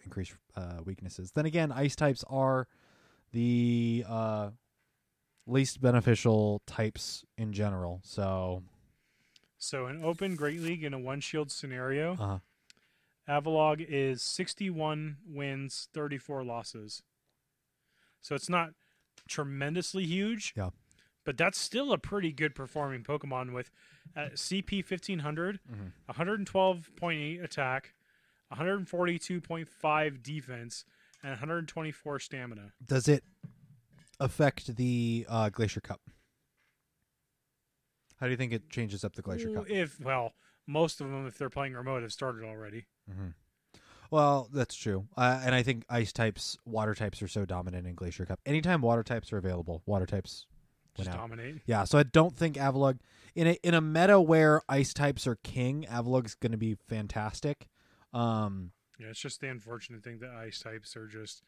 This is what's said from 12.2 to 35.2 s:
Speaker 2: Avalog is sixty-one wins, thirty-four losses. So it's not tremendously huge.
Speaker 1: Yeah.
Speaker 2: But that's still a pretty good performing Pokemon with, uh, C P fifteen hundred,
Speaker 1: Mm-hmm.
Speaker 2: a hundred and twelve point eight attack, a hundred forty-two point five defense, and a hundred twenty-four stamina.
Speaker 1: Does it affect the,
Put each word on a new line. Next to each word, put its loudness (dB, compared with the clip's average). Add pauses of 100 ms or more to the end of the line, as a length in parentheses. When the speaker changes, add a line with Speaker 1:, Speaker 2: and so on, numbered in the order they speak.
Speaker 2:
Avalog 2
is 0
sixty-one -4 (100)
wins, -6
thirty-four -6
losses. -10 (1200)
So -6
it's -6
not 2 (560)
tremendously -4
huge. -2
Speaker 1:
Yeah. -2 (520)
Speaker 2:
But -6
that's 2
still -2
a 4
pretty -2
good -2
performing -6
Pokemon -6
with, -8 (480)
uh, -6
C -2
P -2
fifteen -6
hundred, -4 (120)
Speaker 1:
Mm-hmm. -10 (220)
Speaker 2:
a -10
hundred -2
and -4
twelve 2
point -2
eight -6
attack, -2 (560)
a -12
hundred -2
forty-two 0
point -8
five 0
defense, -10 (400)
and -8
a -8
hundred -4
twenty-four -8
stamina. -12 (100)
Speaker 1:
Does 2
it 6 (960)
affect 2
the, 0